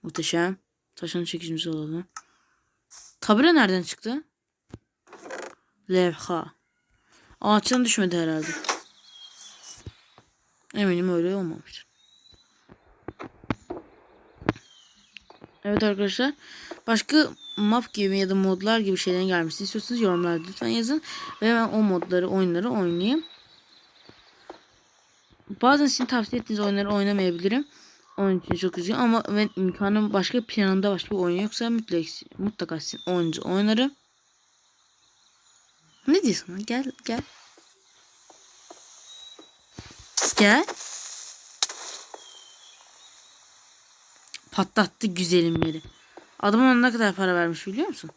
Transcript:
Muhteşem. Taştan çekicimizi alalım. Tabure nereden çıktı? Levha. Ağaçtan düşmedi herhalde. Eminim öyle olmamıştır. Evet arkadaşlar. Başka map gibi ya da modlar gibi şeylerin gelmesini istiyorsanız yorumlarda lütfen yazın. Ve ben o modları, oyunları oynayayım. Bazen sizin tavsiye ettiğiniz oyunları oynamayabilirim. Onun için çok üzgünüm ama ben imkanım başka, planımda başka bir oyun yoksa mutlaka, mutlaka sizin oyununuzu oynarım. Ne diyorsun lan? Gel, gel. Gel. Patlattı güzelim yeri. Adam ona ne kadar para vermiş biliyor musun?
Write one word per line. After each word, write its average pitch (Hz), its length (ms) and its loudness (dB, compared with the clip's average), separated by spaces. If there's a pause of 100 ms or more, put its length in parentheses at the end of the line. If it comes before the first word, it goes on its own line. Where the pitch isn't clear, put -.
Muhteşem. 170 540 -2 (400)
Taştan 175 280 -4
çekicimizi 165 460 -6
alalım. 156 380 -6 (1120)
Tabure 262 340 6
nereden 190 280 4
çıktı? 247 420 -8 (1700)
Levha. 180 640 0 (840)
Ağaçtan 214 440 2
düşmedi 190 320 2
herhalde. 160 300 -2 (2250)
Eminim 185 380 2
öyle 175 240 0
olmamıştır. 165 500 -8 (3750)
Evet 202 180 0
arkadaşlar. 208 520 -2 (520)
Başka 262 440 2 (260)
map 214 360 0
gibi 196 260 0
ya 196 100 0
da 190 60 0
modlar 190 440 2
gibi 196 180 -2
şeylerin 180 300 0
gelmesini 175 380 -2
istiyorsanız 220 360 -6
yorumlarda 175 480 0
lütfen 226 200 -6
yazın. 233 340 0 (400)
Ve 226 120 4
ben 226 140 2
o 220 140 2
modları, 180 460 0
oyunları 185 420 0
oynayayım. 208 540 0 (2500)
Bazen 285 240 6
sizin 254 200 0
tavsiye 240 360 -2
ettiğiniz 214 180 -4
oyunları 202 320 0
oynamayabilirim. 196 760 2 (480)
Onun 196 240 2
için - 140 -4
çok 175 240 -2
üzgünüm 180 220 -2
ama 233 280 4
ben 208 280 2
imkanım 202 560 0
başka, 208 340 0
planımda 190 440 2
başka 180 200 -4
bir 202 100 -2
oyun 180 220 0
yoksa 233 280 -4
mutlaka, 185 380 -2 (300)
mutlaka 180 420 -6
sizin - 260 -10
oyununuzu 175 360 0
oynarım. 220 520 2 (2000)
Ne 349 160 4
diyorsun 202 300 -2
lan? 196 120 -10
Gel, 254 280 -4 (120)
gel. 226 180 -6 (3250)
Gel. 220 300 6 (3750)
Patlattı - 560 0
güzelim 170 560 2
yeri. 160 200 -4 (580)
Adam 208 200 4
ona 262 140 8
ne 247 180 4
kadar 220 220 2
para 185 200 2
vermiş 170 320 0
biliyor 247 220 -4
musun? 165 280 -10